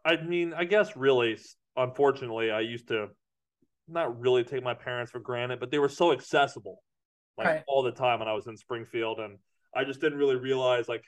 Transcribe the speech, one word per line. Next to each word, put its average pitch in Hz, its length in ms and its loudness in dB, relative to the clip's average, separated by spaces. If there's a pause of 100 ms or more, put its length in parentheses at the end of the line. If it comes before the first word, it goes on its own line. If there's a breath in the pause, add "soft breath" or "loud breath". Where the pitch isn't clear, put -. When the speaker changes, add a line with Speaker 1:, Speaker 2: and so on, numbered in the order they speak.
Speaker 1:
I 165 160 4
mean, 170 320 -2
I 170 120 -4
guess 202 300 2
really, 127 380 4
s-, - 220 -18 (200)
unfortunately, 127 760 0
I 110 80 0
used 117 300 -6
to 107 180 -2 (800)
not 156 320 -4
really 123 240 4
take 127 200 -8
my 123 120 -2
parents 123 360 -8
for 123 80 -10
granted, 123 400 -6
but 127 120 -8
they 147 80 0
were 139 100 4
so 170 220 4
accessible, 139 720 -2 (560)
like, 139 80 2
Speaker 2:
Right. 156 200 0
Speaker 1:
all 135 140 2
the 120 100 0
time 123 280 0
when 110 80 -6
I 110 60 0
was 104 120 -6
in 113 100 -14
Springfield. 113 640 -6
And 101 200 -10 (360)
I 135 80 0
just 139 180 -8
didn't 151 160 0
really 139 200 2
realize, 127 520 0
like, 113 180 -6